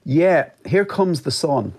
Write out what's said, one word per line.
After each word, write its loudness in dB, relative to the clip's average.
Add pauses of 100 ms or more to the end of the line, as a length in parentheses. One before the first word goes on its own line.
Yeah, 2 (160)
Here 0
Comes -2
the -6
Sun. -2